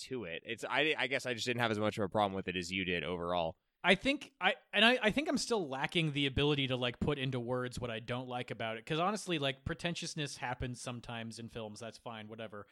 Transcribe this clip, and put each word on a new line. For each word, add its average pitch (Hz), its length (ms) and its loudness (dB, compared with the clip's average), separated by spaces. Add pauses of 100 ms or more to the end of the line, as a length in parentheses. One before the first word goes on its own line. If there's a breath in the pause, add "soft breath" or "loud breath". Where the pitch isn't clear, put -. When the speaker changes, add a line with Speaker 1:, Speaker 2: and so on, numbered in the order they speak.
Speaker 1:
to 123 160 -4
it. 82 200 -4
It's, 117 240 -6
I, 143 300 4
I 131 80 2
guess 131 180 0
I 127 80 0
just 110 120 -4
didn't 120 160 2
have 113 100 4
as 104 80 0
much 107 180 2
of 110 60 0
a 95 60 2
problem 101 240 4
with 95 160 -2
it 90 80 0
as 87 140 -2
you 95 120 0
did 87 200 0
overall. 87 520 0 (280)
Speaker 2:
I 185 120 8
think 269 360 -2 (100)
I, 196 140 4 (180)
and 208 100 4
I, 240 180 8
I 214 100 4
think 311 180 0
I'm 285 80 2
still 202 320 0
lacking 156 420 0
the 143 140 2
ability 139 420 4
to, 127 80 0
like, 123 240 0
put 147 180 2
into 131 220 0
words 123 400 -2
what 120 120 -4
I 113 80 -4
don't 123 280 -4
like 123 240 -4
about 113 260 -4
it. 110 80 -12
'Cause 156 140 0
honestly, 180 400 2
like, 135 240 0
pretentiousness 165 760 -4
happens 127 440 -4
sometimes 117 580 -8
in 117 100 -8
films. 107 300 -8
That's 113 180 -10
fine, 110 300 -10
whatever. 107 440 -10